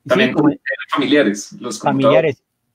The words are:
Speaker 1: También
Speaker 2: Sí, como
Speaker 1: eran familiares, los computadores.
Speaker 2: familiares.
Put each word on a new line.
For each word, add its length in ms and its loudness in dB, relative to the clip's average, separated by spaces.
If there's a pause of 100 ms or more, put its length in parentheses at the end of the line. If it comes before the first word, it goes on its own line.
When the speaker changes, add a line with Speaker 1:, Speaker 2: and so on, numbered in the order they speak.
Speaker 1:
También 220 2
Speaker 2:
Sí, 60 -6
como 160 2
Speaker 1:
eran 100 -4 (300)
familiares, 600 0
los 260 -12
computadores. 260 -2
Speaker 2:
familiares. 380 2 (320)